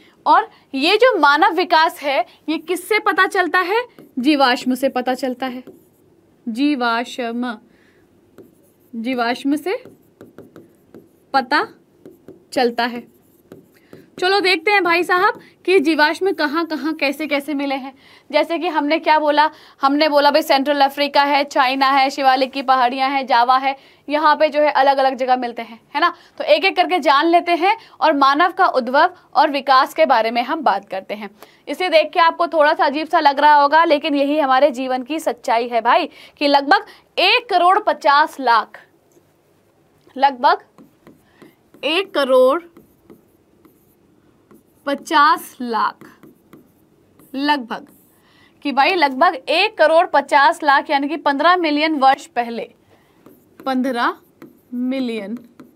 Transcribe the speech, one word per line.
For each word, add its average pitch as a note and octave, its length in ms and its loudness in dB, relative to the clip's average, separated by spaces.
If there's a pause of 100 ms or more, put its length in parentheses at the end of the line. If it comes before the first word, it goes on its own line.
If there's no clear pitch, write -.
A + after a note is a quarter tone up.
(260)
और F4+ 240 2 (260)
ये E4+ 220 2
जो A4+ 200 4
मानव D4+ 360 2
विकास E4 460 0
है, C#4+ 260 -2 (220)
ये D#4 120 -4
किससे F4+ 400 -4
पता G4 280 0
चलता F#4 320 -2
है? G#4 260 -4 (340)
जीवाश्म C4 540 0
से B3+ 160 -2
पता B3+ 260 -4
चलता B3+ 320 -8
है। B3+ 160 -14 (840)
जीवाश्म, A#3+ 1120 -4 (1300)
जीवाश्म B3 680 -4
से F#4+ 260 -6 (1500)
पता D4 340 -2 (840)
चलता A#3+ 340 -2
है। A#3+ 160 -12 (1160)
चलो G4 220 0
देखते F#4+ 300 0
हैं G4+ 140 2
भाई F4 180 0
साहब F#4+ 380 0 (260)
कि F#4 140 4
जीवाश्म D#4 540 0
कहाँ D4+ 320 -2
कहाँ D#4 280 -6
कैसे D4 320 -4
कैसे C#4+ 280 -4
मिले C#4 200 -4
हैं। C4+ 200 -10 (360)
जैसे D4+ 280 0
कि D#4+ 100 -6
हमने D#4 300 -2
क्या D#4 200 0
बोला, D4+ 320 2 (300)
हमने C#4+ 280 0
बोला C#4+ 220 2
भाई D4+ 120 2
सेंट्रल C#4+ 380 0
अफ्रीका C#4+ 440 0
है, C#4+ 200 0
चाइना C4+ 440 0
है, C4+ 220 2
शिवालिक C4+ 420 0
की C#4 100 -6
पहाड़ियाँ C4 480 0
हैं, C4+ 160 -4
जावा B3 320 2
है, C4+ 180 -4 (320)
यहाँ D4+ 280 2
पे D#4 120 2
जो C#4+ 120 -2
है D4+ 120 2
अलग C4+ 260 2
अलग C4 180 0
जगह B3+ 200 0
मिलते A#3+ 260 -8
हैं, A3 180 -18 (140)
है C#4+ 60 -4
ना। E4 140 0 (240)
तो - 80 -8
एक D#4 180 2
एक F#4+ 120 -2
करके F4+ 240 0
जान C#4+ 260 2
लेते F4 280 2
हैं F#4 220 0 (240)
और D#4 140 2
मानव C#4+ 380 2
का F4+ 160 0
उद्भव C#4 460 0 (200)
और D4+ 160 2
विकास C4+ 440 0
के D#4+ 120 2
बारे A3+ 240 2
में A#3+ 120 -2
हम D4 200 -6
बात G3+ 260 -2
करते F#3+ 260 -10
हैं। G#3+ 160 -14 (380)
इसे F4+ 200 -4
देख D#4 240 2
के F4+ 80 0
आपको E4 280 2
थोड़ा D#4 260 2
सा - 120 0
अजीब D4+ 220 -4
सा E4+ 120 0
लग C#4+ 200 2
रहा D4 140 6
होगा, D4 300 4
लेकिन D4+ 300 0
यही C#4+ 240 0
हमारे C4+ 340 2
जीवन B3+ 300 -6
की D4 180 -8
सच्चाई A#3+ 480 -4
है A#3 120 -2
भाई, C#4 280 2 (300)
कि D4 100 0
लगभग C#4+ 380 2 (320)
एक A4 320 0
करोड़ F4+ 300 2
पचास D4+ 600 0
लाख, A#3 380 0 (1400)
लगभग C#4 480 -2 (1200)
एक F4 320 -4
करोड़ C4 480 2 (2250)
पचास D4+ 760 0
लाख, A#3 440 -6 (1300)
लगभग, C4+ 540 -4 (800)
कि C#4+ 80 -4
भाई C#4+ 220 2
लगभग D4 400 0 (140)
एक F#4+ 300 0
करोड़ D#4+ 280 4
पचास D4+ 560 2
लाख C#4+ 280 0
यानी C#4+ 180 -2
कि D#4 100 -6
पन्द्रह D4+ 400 2
मिलियन D#4 380 -2
वर्ष C4+ 320 0
पहले, A#3 460 -8 (840)
पन्द्रह C4 560 -4 (580)
मिलियन B3 640 -6 (380)